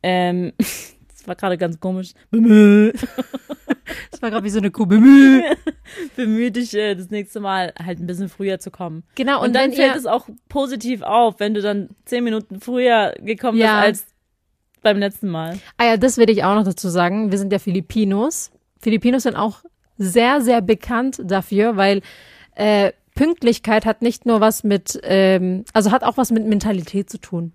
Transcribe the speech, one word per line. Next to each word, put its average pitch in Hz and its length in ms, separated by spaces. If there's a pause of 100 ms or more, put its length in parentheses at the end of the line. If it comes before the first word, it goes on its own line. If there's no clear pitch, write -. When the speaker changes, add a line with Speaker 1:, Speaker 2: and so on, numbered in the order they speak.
Speaker 1:
Ähm, 180 540
<laughs> - 40
das - 680
war 180 80
gerade 180 220
ganz 170 240
komisch. 185 320 (180)
Bemühe. 214 680
<laughs> - 60 (1040)
Speaker 2:
Das - 120
war 226 100
grad 196 140
wie 214 40
so 208 100
eine 202 120
Kuh. 220 140
Bemühe. 262 580 (400)
Speaker 1:
<laughs> - 320
Bemühe 226 360
dich, 233 240
äh, 208 200
das 180 140
nächste 208 320
Mal 190 320 (100)
halt 175 160
ein 175 80
bisschen 180 220
früher 196 300
zu - 120
kommen. 170 320 (120)
Speaker 2:
Genau, 269 260
Speaker 1:
Und - 60
Speaker 2:
und 247 80
Speaker 1:
dann 262 160
Speaker 2:
wenn - 20
Speaker 1:
fällt 269 220
Speaker 2:
ihr - 40
Speaker 1:
es 247 60
auch 220 240 (180)
positiv 247 540
auf, 226 400
wenn 208 120
du 208 80
dann 202 280 (160)
zehn 240 180
Minuten 214 380
früher 240 580
gekommen 220 380
Speaker 2:
Ja. 214 240
Speaker 1:
bist - 20
als 208 220 (760)
beim 208 180
letzten 202 280
Mal. 165 320 (180)
Speaker 2:
Ah 240 80
ja, 226 120
das 240 200
will 226 120
ich 208 160
auch 196 100
noch 214 80
dazu 190 240
sagen. 185 440
Wir 202 80
sind 196 120
ja 196 80
Filipinos. 202 920 (280)
Filipinos 233 440
sind 247 120
auch - 280 (380)
sehr, 233 400
sehr 233 200
bekannt 240 640
dafür, 196 540
weil, 196 240 (540)
äh, 208 360 (220)
Pünktlichkeit 240 720
hat 220 160
nicht 233 240
nur 226 160
was 220 220
mit, 202 400
ähm, 190 680
also 208 180
hat 262 120
auch 240 140
was 247 140
mit 220 160
Mentalität 202 600
zu - 100
tun. 170 360